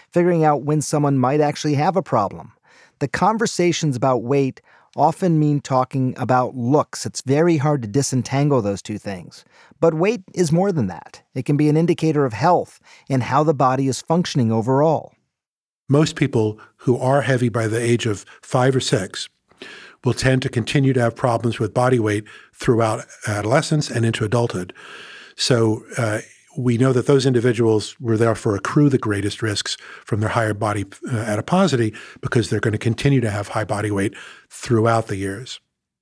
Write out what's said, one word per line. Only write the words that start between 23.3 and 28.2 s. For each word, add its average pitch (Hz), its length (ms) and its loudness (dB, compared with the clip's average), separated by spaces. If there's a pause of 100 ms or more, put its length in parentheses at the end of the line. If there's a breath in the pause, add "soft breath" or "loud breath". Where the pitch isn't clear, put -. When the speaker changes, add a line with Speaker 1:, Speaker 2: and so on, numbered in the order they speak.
Speaker 2:
and 113 140 0
into 113 200 0
adulthood. 107 480 -2 (640 loud breath)
So, 113 480 0 (140)
uh, 113 220 -4 (380)
we 123 200 0
know 131 140 4
that 123 140 0
those 135 200 4
individuals 113 720 2
were 113 160 0
therefore 113 400 0